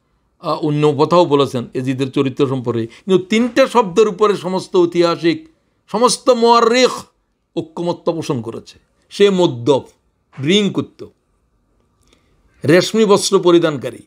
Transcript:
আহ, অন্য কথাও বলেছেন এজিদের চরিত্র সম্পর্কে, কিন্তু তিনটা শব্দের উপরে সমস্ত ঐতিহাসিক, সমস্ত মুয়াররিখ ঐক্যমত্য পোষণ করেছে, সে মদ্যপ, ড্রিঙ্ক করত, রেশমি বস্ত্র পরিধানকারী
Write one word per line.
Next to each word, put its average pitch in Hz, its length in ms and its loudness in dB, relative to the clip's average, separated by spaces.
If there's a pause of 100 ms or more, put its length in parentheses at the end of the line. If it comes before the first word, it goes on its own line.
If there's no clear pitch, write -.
(400)
আহ, 156 260 -4
অন্য 147 280 0
কথাও 156 320 2
বলেছেন 135 480 -2
এজিদের 131 380 -6
চরিত্র 135 360 -2
সম্পর্কে, 120 400 -6
কিন্তু 185 380 -2
তিনটা 240 420 0
শব্দের 220 400 2
উপরে 208 300 0
সমস্ত 185 380 -6
ঐতিহাসিক, 170 720 0 (400)
সমস্ত 233 420 0
মুয়াররিখ 233 600 4 (680)
ঐক্যমত্য 170 560 -6
পোষণ 151 280 -6
করেছে, 113 380 -16 (300)
সে 202 200 2
মদ্যপ, 143 560 0 (560)
ড্রিঙ্ক 190 340 0
করত, - 300 -10 (1600)
রেশমি 180 380 2
বস্ত্র 196 340 2
পরিধানকারী 156 680 0